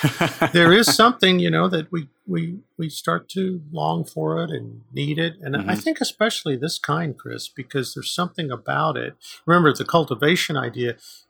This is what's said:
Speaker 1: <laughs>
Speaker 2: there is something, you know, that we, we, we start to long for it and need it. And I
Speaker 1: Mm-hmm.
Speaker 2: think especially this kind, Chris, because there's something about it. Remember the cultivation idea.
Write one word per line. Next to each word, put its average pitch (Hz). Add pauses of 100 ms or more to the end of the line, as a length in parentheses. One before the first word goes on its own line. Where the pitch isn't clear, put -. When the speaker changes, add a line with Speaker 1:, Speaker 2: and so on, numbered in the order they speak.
(480)
Speaker 1:
<laughs> -
Speaker 2:
there 170
is 220
something, 190
you 175
know, 165
that 160
we, 160 (180)
we, 170 (180)
we 160
start -
to 185 (100)
long 160
for 78
it -
and 113 (100)
need 143
it. 165
And 143
I -
Speaker 1:
Mm-hmm. 185
Speaker 2:
think -
especially 196
this 151
kind, 156
Chris, -
because 131
there's -
something 175
about 135
it. - (300)
Remember 165
the 113
cultivation 156
idea. 120 (340)